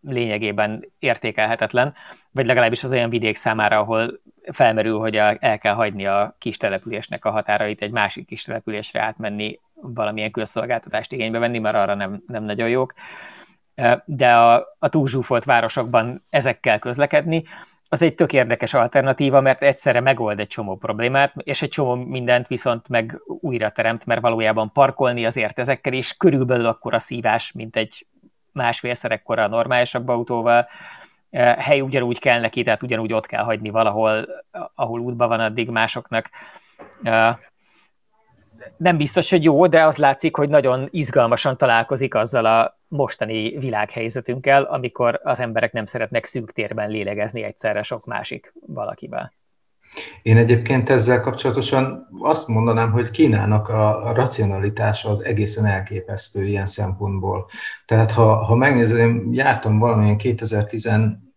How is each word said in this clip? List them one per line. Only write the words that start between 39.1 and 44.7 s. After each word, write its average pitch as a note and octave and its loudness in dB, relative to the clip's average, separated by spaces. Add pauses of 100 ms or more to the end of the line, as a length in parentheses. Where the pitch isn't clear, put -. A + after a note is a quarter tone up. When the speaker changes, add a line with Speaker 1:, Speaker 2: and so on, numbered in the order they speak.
Speaker 1:
hogy E3+ 4
jó, D#3+ 8
de E3+ 6
az D#3 4
látszik, C#3+ 2
hogy D3 2
nagyon C3+ 2
izgalmasan B2+ 0
találkozik A#2+ 2
azzal A2+ 0
a A2+ 2 (100)
mostani A2+ -4
világhelyzetünkkel, B2 0
amikor B2 -2